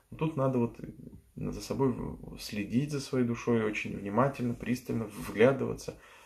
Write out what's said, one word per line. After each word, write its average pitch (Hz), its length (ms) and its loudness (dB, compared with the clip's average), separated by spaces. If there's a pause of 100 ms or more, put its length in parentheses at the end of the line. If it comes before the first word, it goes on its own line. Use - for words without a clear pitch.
(100)
Но 117 60 -14
тут 156 180 -2
надо 131 240 2
вот 117 200 0 (560)
за 101 260 -4
собой 127 280 0
в-, - 500 -6
следить, 120 520 -2
за 143 80 -2
своей 131 260 0
душой 117 380 2
очень 104 340 -2
внимательно, 120 560 0
пристально 120 520 -2
вглядываться, 113 920 2 (280)